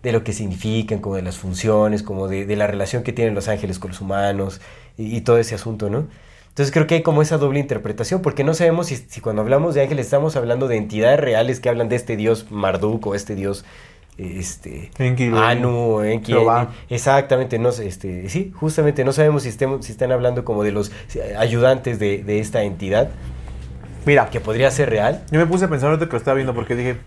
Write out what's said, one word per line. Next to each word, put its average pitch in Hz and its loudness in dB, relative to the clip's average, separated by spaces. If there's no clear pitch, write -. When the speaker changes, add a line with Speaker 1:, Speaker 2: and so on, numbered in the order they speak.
Speaker 1:
de 120 -2
lo 113 0
que 110 -6
significan, 107 -4
como 101 -6
de 92 -4
las 90 -8
funciones, 107 2
como 98 -6
de, 98 -4
de 104 -2
la 104 2
relación 104 -4
que 120 -4
tienen 113 0
los 98 -4
ángeles 101 -4
con 92 -10
los 90 -12
humanos, 98 -2
y, 110 -6
y 113 -2
todo 117 4
ese 113 0
asunto, 107 -6
¿no? 131 -2
Entonces, 139 -2
creo 156 4
que 170 4
hay 160 2
como 156 4
esa 156 2
doble 143 2
interpretación, 113 -2
porque 147 -2
no 151 2
sabemos 165 2
si, 135 -6
si - -14
cuando 107 -2
hablamos 139 2
de 139 4
ángeles 135 0
estamos 143 0
hablando 123 0
de 120 0
entidades 107 4
reales 123 2
que 127 0
hablan 117 0
de 120 0
este 113 -4
dios 110 0
Marduk 104 0
o 101 -2
este 104 -6
dios, 98 -4
este, 90 -10
Speaker 2:
Enki, 127 2
Speaker 1:
Anu, 120 2
Enki, 110 0
Speaker 2:
Jehová. 117 4
Speaker 1:
Enki. - -10
Exactamente, 131 2
no 117 2
sé, 110 -6
este, 92 -8
sí, 185 -4
justamente 151 2
no 135 2
sabemos 151 4
si 123 -4
estemos, 135 -2
si 117 -12
están 127 0
hablando 123 0
como 104 0
de 104 2
los, 104 -2
eh, 104 -6
ayudantes 120 2
de, 101 0
de 104 0
esta 110 -2
entidad. 98 0
Speaker 2:
Mira. 139 6
Speaker 1:
Que 120 -6
podría 117 2
ser 131 0
real. 110 0
Speaker 2:
Yo 156 4
me 170 4
puse 180 2
a 180 0
pensar 143 0
ahorita 156 2
que - -6
lo 120 -2
estaba 135 0
viendo 131 0
porque 120 -2
dije 123 -2